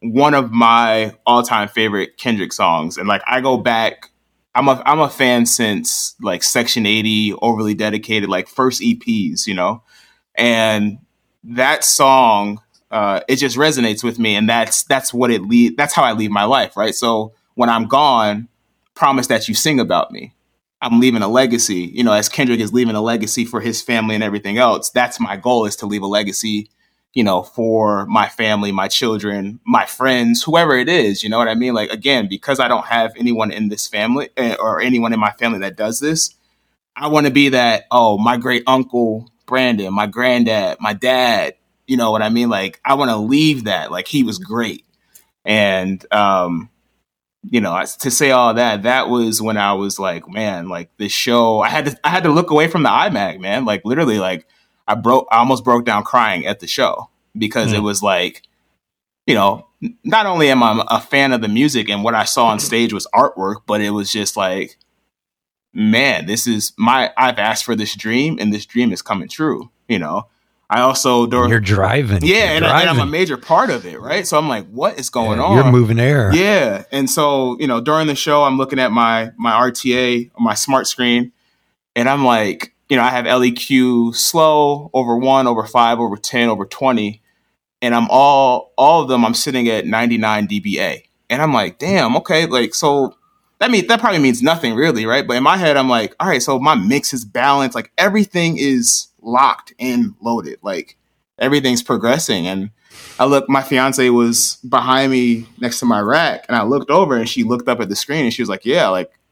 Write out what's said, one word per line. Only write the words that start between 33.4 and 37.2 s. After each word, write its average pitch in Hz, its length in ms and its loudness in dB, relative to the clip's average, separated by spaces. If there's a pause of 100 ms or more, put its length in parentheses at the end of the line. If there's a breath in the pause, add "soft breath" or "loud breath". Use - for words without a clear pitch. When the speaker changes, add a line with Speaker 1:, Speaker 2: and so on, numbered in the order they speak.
Speaker 1:
in 107 160 -4
this 104 180 -8
family, 117 500 -4
eh, 120 220 -2
or 98 220 -2
anyone 117 320 0
in 110 80 -2
my 104 100 2
family 113 300 -4
that 98 160 -8
does 110 240 -4
this, 156 340 -4 (640)
I 143 100 -8
wanna 147 240 2